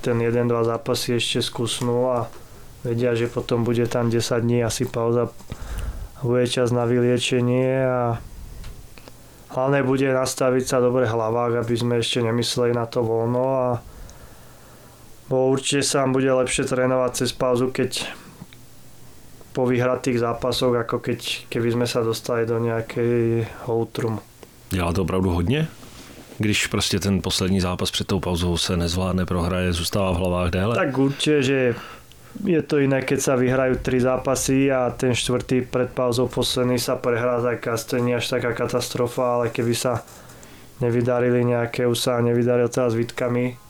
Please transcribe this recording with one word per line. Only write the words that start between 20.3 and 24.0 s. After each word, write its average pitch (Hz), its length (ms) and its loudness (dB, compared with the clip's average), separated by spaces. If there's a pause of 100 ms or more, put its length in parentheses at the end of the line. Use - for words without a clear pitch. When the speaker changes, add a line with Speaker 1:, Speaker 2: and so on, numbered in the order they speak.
Speaker 1:
ako 120 320 -2
keď, - 480 -6
keby 120 240 0
sme 120 100 2
sa 120 140 -2
dostali 113 480 0
do 117 80 0
nejakej 117 880 0 (240)
houtrumu. 113 560 -2 (480)